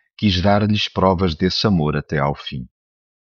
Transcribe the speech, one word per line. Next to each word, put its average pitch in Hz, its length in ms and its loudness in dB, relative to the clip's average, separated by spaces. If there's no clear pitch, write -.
quis 92 240 2
dar-lhes 101 480 2
provas 92 460 2
desse - 320 -2
amor 78 280 2
até 76 240 -4
ao 71 160 -2
fim. 64 320 -12